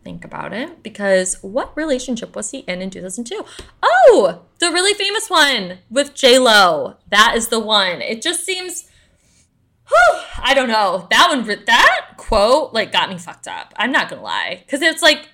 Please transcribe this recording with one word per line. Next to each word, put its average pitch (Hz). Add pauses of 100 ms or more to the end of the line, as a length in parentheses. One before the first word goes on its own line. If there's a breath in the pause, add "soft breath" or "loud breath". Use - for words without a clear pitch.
Think -
about 156
it. 302
Because 196
what 202
relationship 262
was 208
he 269
in 180
in 190
two 185
thousand 190
two? 392 (360 loud breath)
Oh, 466 (180)
the 339
really 370
famous 403
one 254 (100)
with 285
J-Lo. 202 (120)
That 214
is 233
the 226
one. 202
It 226
just 349
seems, 370 (1000 soft breath)
whew, 679 (200)
I 262
don't 262
know. 196
That 294
one, 269 (200)
that 554
quote, 233
like, 208
got 180
me 185
fucked 165
up. -
I'm 233
not 240
gonna -
lie. -
'Cause 277
it's 320
like 349